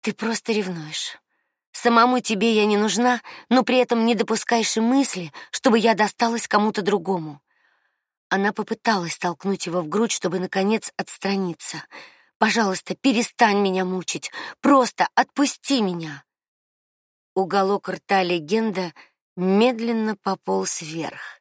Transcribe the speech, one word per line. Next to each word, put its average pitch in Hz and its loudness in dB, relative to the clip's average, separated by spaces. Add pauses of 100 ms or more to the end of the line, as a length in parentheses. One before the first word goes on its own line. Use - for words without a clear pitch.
Ты 220 -4
просто 226 -4
ревнуешь. 175 -6 (540)
Самому 240 4
тебе 226 0
я 208 4
не 214 2
нужна, 220 2 (260)
но 247 4
при 247 2
этом 240 2
не 233 2
допускаешь 220 -2
и 226 0
мысли, 226 0 (200)
чтобы 233 4
я 226 4
досталась 226 0
кому-то 208 0
другому». 165 -2 (920)
Она 196 0
попыталась 202 -2
толкнуть 185 -4
его 175 -2
в 156 -6
грудь, 208 0
чтобы, 185 -4
наконец, 196 -2
отстраниться. 190 -4 (540)
«Пожалуйста, 202 0
перестань 208 2
меня 190 0
мучить. 180 -6 (300)
Просто 247 4
отпусти 262 0
меня». 165 -6 (1120)
Уголок 190 -2
рта 185 -2
легенда 180 -2 (420)
медленно 220 0
пополз 190 -4
вверх. - -12